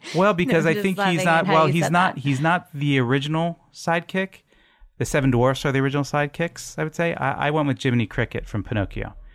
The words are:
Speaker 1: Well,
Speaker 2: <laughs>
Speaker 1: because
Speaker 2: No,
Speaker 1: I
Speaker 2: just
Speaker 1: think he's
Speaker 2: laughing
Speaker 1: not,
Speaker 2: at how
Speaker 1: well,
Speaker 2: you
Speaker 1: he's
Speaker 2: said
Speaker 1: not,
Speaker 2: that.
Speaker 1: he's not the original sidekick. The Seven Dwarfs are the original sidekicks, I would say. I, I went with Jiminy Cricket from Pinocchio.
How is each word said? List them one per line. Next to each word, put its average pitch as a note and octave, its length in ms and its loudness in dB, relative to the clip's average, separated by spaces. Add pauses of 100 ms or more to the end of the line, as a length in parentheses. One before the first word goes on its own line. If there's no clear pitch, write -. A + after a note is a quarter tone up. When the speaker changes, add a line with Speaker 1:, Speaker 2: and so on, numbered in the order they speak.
(140)
Speaker 1:
Well, F#3+ 200 4
Speaker 2:
<laughs> F3 80 0
Speaker 1:
because E3 220 2
Speaker 2:
No, D#3+ 60 4
Speaker 1:
I D#3+ 40 2
Speaker 2:
just G#3 80 -2
Speaker 1:
think F#3+ 160 0
he's F#3 260 0
Speaker 2:
laughing - 0 -
Speaker 1:
not, E3 160 4
Speaker 2:
at D#3 60 -2
how D#3 80 2
Speaker 1:
well, D#3+ 140 6
Speaker 2:
you C#3+ 60 2
Speaker 1:
he's E3 100 2
Speaker 2:
said D#3 80 0
Speaker 1:
not, F3 240 2
Speaker 2:
that. - 40 -10
Speaker 1:
he's C3 200 0
not E3+ 340 0
the C#3+ 240 0
original D3 600 0 (140)
sidekick. F3 680 -4 (560)
The C3 60 -2
Seven C3+ 260 2
Dwarfs B2+ 340 2
are C#3+ 80 2
the C3 80 2
original C#3 240 0
sidekicks, D3 760 -4
I D#3 60 -4
would D#3 100 -8
say. E3+ 200 -2
I, C3+ 340 -2
I - 20 0
went D3+ 180 0
with C3 140 -2
Jiminy A#2+ 240 2
Cricket - 400 -6
from G#2 160 -6
Pinocchio. - 520 -6 (200)